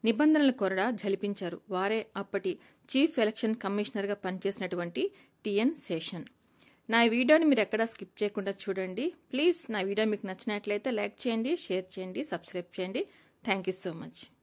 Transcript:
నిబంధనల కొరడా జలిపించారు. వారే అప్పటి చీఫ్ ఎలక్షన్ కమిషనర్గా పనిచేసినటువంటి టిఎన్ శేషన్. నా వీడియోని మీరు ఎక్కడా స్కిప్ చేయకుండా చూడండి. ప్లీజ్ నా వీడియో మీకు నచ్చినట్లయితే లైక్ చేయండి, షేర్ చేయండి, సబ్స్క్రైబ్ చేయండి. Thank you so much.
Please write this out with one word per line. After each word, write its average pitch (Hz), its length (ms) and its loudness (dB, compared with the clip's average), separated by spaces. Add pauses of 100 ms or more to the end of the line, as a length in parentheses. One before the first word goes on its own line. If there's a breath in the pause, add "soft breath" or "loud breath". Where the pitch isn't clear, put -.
నిబంధనల 285 460 6
కొరడా 196 400 0
జలిపించారు. 196 680 -4 (100)
వారే 202 360 0 (100)
అప్పటి 190 420 -4 (380 soft breath)
చీఫ్ 277 220 2
ఎలక్షన్ 214 360 0
కమిషనర్గా 202 600 -2
పనిచేసినటువంటి 185 960 -4 (340 soft breath)
టిఎన్ 220 300 0
శేషన్. 165 500 -6 (680 soft breath)
నా 226 120 6
వీడియోని 247 420 6
మీరు 277 160 6
ఎక్కడా 214 240 2
స్కిప్ - 380 -6
చేయకుండా 202 280 -2
చూడండి. 190 600 -4 (200)
ప్లీజ్ 311 400 2
నా 214 80 -2
వీడియో 202 260 2
మీకు 208 200 0
నచ్చినట్లయితే 208 640 -2
లైక్ 208 360 -4
చేయండి, 233 300 0
షేర్ 185 280 -4 (140)
చేయండి, 185 260 -6
సబ్స్క్రైబ్ 175 560 -8
చేయండి. 196 260 -4 (420 soft breath)
Thank 190 200 0
you 190 200 -4
so 165 140 -8
much. - 240 -16 (160)